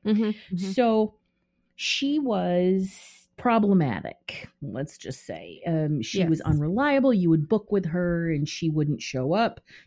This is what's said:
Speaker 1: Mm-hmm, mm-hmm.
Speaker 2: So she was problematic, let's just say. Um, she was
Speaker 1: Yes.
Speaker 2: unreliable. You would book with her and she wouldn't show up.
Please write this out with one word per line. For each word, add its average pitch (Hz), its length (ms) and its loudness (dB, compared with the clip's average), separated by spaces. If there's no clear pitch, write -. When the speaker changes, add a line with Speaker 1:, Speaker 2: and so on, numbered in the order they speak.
Speaker 1:
Mm-hmm, 214 180 2
mm-hmm. 190 200 -4
Speaker 2:
So 220 400 2
she 285 420 -2
was 190 1080 0
problematic, 202 1120 0
let's 139 340 -8
just - 300 -14
say. 85 400 -14
Um, 156 360 0
she 190 220 -2
was 160 140 2
Speaker 1:
Yes. - 100 -8
Speaker 2:
unreliable. 247 640 2
You 180 180 4
would 160 180 2
book 214 220 0
with 196 160 0
her 170 460 -2
and 147 160 -2
she - 220 -4
wouldn't 151 320 0
show 131 320 -4
up. 226 260 -2